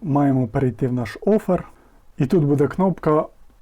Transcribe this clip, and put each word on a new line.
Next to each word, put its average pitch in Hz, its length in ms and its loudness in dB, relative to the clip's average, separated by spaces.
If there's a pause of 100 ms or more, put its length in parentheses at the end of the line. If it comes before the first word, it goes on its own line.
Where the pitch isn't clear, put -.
маємо 139 460 0
перейти 127 400 -2
в 123 60 -4
наш 123 280 -6
офер. 196 460 0 (500)
І 143 80 0
тут 160 180 2
буде 143 240 2
кнопка 160 580 0 (360)